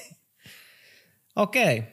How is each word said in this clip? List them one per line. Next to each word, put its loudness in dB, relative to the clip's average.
<laughs> -20
Okei. 2